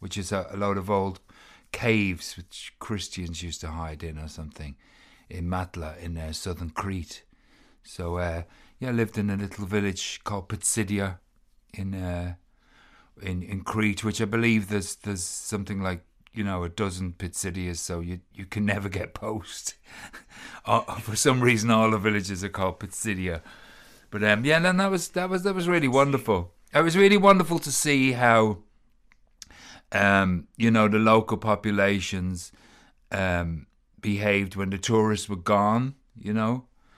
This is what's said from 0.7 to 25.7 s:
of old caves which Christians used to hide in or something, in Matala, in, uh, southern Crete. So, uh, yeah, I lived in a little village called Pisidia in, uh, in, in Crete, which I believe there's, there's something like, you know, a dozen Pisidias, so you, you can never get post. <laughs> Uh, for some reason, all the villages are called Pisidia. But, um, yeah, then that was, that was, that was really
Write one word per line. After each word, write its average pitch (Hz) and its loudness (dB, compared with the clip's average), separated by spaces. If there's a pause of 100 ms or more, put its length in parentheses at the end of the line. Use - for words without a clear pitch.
of 92 -6
old 98 0 (520)
caves 104 0
which - -18
Christians 87 -8
used 85 -10
to 82 -10
hide 80 -10
in 78 -10
or 78 -10
something, 76 -14 (540)
in 87 -6
Matala, 87 -6
in, 85 -10
uh, 80 -8
southern 85 -8
Crete. 95 -8 (600)
So, 87 -8
uh, 85 -4 (380)
yeah, 131 -6
I 123 -2
lived 113 0
in 101 0
a 98 -2
little 101 -8
village 101 -2
called 98 -6
Pisidia 98 -2 (540)
in, 98 -6
uh, 90 -4 (880)
in, 92 -6
in 95 -8
Crete, 107 -2
which 107 -2
I 110 0
believe 110 2
there's, 101 -2
there's 95 -6
something 101 -6
like, 92 -4 (300)
you 107 -6
know, 92 -4
a 87 -6
dozen 92 -4
Pisidias, 90 -6
so 85 -6
you, 87 -8 (120)
you 95 -14
can 104 -2
never 101 -2
get 92 -6
post. - -8
<laughs> - -20 (800)
Uh, 110 2 (140)
for 107 -8
some 131 4
reason, 120 4
all 110 6
the 110 2
villages 101 0
are 95 -6
called 95 -2
Pisidia. 92 -4 (680)
But, 104 -4
um, 107 4
yeah, 156 4
then 180 2
that 196 2
was, 185 -2
that 180 -4
was, 185 -2
that 202 0
was 175 -2
really 165 4